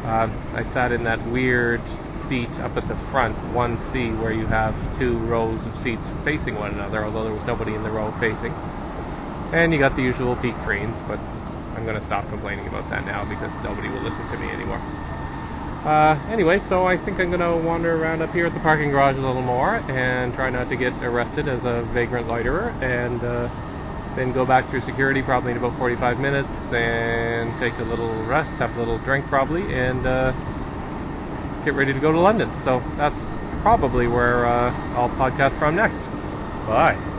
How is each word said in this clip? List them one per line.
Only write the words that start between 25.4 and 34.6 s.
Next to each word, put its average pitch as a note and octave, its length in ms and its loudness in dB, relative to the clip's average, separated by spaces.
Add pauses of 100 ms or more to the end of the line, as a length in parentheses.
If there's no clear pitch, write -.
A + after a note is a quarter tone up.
in A#2+ 60 0
about A#2 200 0
forty-five A#2+ 420 2
minutes C#3 280 2 (240)
and A#2 880 0
take A#2+ 200 0
a A#2+ 40 -2
little A2+ 300 -2 (140)
rest, C#3 220 2 (100)
have A#2+ 180 2
a - 20 -4
little A2+ 200 0
drink C3+ 280 0
probably, D3 360 2 (100)
and, B2+ 320 0
uh, C3 260 2 (1300)
get C#3+ 80 0
ready C#3 180 2
to C3+ 80 0
go D#3 120 4
to D#3+ 80 4
London. G3 320 4 (120)
So B2+ 160 4 (160)
that's D3 240 0 (440)
probably B2 440 4
where, A#2+ 380 4
uh, A#2+ 260 4 (240)